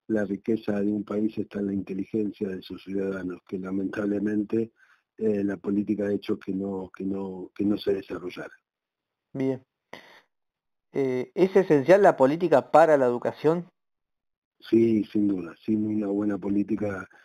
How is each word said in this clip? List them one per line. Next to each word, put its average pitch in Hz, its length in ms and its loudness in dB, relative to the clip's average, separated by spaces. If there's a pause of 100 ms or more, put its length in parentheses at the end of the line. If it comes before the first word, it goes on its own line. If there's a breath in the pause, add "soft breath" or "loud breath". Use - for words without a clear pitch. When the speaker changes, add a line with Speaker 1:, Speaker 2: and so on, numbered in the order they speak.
Speaker 1:
La 107 180 0
riqueza 101 560 -4
de 101 100 0
un 104 120 -4
país 107 340 -4
está 101 220 -8
en 101 80 -2
la 98 60 -2
inteligencia 98 760 -6
de 92 160 -10
sus 90 200 -14
ciudadanos, 95 640 -6
que 98 120 -8
lamentablemente, 104 1120 -2 (440)
eh, 104 280 0
la 98 140 -2
política 101 480 -2
ha 101 80 0
hecho 101 260 -4
que - 140 -8
no, 95 420 -6
que - 80 -10
no, 95 500 -6
que 101 120 -4
no 104 120 2
se 101 160 -2
desarrollara. 90 600 -10 (800)
Speaker 2:
Bien. 135 300 -4 (1300 loud breath)
Eh, 127 380 -2
¿es 190 220 2
esencial 170 480 6
la 175 120 8
política 160 560 2
para 156 260 8
la 131 100 4
educación? 123 600 0 (920)
Speaker 1:
Sí, 113 460 2
sin 104 220 0
duda, 90 280 -4 (100)
sin 107 220 0
una 107 200 -2
buena 101 300 -2
política. 101 720 -4 (160 soft breath)